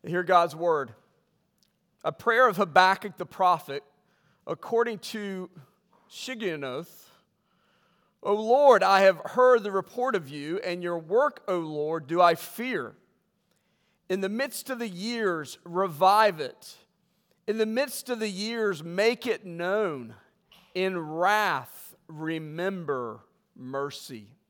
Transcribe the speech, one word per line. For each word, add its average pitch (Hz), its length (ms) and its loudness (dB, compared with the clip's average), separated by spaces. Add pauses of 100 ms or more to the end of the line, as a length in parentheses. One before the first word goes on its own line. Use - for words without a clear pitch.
Hear 175 220 -2
God's 170 320 4
word. 156 380 0 (1120)
A 160 80 -2
prayer 233 340 2
of 202 80 0
Habakkuk 185 640 2
the 180 80 -8
prophet, 165 580 0 (640)
according 233 520 -2
to 196 500 -10 (600)
Shigionoth. 165 1000 -8 (1120)
"O 202 120 -2
Lord, 233 480 6
I 190 200 6
have 190 160 6
heard 247 460 2
the 202 80 -6
report 247 440 -4
of 156 140 -4
you, 151 300 -8
and 180 220 -6
your 175 160 -4
work, 202 520 0
O 185 80 0
Lord, 156 500 -4
do 170 140 2
I 170 140 8
fear. 185 600 -8 (1120)
In 190 140 -2
the 196 80 -2
midst 247 400 -6
of 254 100 -6
the 233 80 -4
years, 190 800 -4
revive 185 760 4
it. - 380 -12 (680)
In 214 120 -2
the 220 80 2
midst 240 440 -4
of 240 100 -4
the 214 100 -4
years, 208 520 -4
make 196 460 0
it 202 180 -4
known. 170 680 -4 (580)
In 185 240 -2
wrath, 170 1000 -2 (100)
remember 156 1120 -6 (360)
mercy." 127 800 -10 (140)